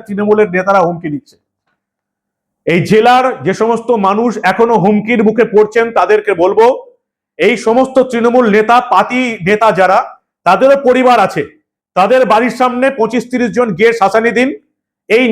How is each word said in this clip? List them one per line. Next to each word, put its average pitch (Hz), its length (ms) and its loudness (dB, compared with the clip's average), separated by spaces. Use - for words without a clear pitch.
তৃণমূলের 208 500 0
নেতারা 190 300 0
হুমকি 170 240 -6
দিচ্ছে। 147 260 -12
এই 165 120 0
জেলার 240 360 4
যে 185 80 -2
সমস্ত 226 360 -2
মানুষ 214 240 0
এখনো 226 400 0
হুমকির 214 400 0
মুখে 214 300 2
পড়ছেন, 214 320 2
তাদেরকে 208 340 0
বলবো, 202 220 2
এই 190 180 2
সমস্ত 254 380 0
তৃণমূল 233 340 0
নেতা, 220 200 2
পাতি 233 300 0
নেতা 214 200 2
যারা, 190 200 2
তাদেরও 254 320 2
পরিবার 247 320 2
আছে, 190 240 -2
তাদের 202 300 2
বাড়ির 226 340 0
সামনে 254 280 0
পঁচিশ 220 340 -2
তিরিশ 247 260 -2
জন 247 100 0
গিয়ে 220 160 2
শাসানি 226 380 0
দিন, 247 180 0
এই 226 220 2